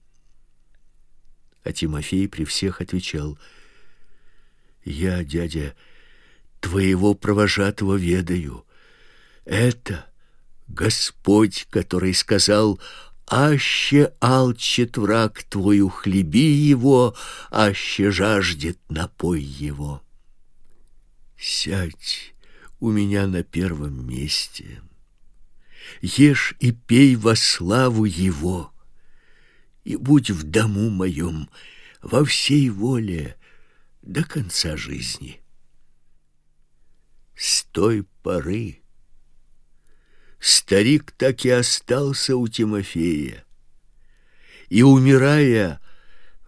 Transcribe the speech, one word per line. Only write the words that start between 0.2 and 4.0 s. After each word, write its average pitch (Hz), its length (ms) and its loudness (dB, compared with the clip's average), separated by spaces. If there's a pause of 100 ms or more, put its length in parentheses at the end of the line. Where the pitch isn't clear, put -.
А 85 80 -8
Тимофей 82 560 -4
при 80 160 -10
всех - 360 -6
отвечал: 78 580 -8 (1500)